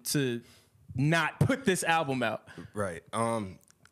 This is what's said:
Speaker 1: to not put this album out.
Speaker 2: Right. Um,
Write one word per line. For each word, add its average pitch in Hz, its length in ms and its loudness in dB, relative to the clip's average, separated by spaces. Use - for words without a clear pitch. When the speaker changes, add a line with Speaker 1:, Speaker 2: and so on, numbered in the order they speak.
Speaker 1:
to 123 300 0
not 151 440 2
put 214 240 2
this 180 200 2
album 147 400 2
out. 110 240 -2
Speaker 2:
Right. 95 300 -4
Um, 110 460 -2